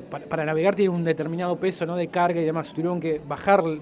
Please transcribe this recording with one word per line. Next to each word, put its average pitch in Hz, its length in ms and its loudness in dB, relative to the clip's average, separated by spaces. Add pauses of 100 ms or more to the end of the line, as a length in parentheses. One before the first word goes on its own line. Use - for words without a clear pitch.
pa-, 143 80 -8
para 151 260 -4
navegar 160 300 2
tienen 185 200 2
un 170 100 0
determinado 165 520 0
peso, 185 300 -2
¿no? 170 100 -2
De 170 120 -2
carga 175 320 2
y 160 40 2
demás. 156 260 -2
Tuvieron 175 300 -2
que 151 260 -2
bajar, 190 360 4 (200)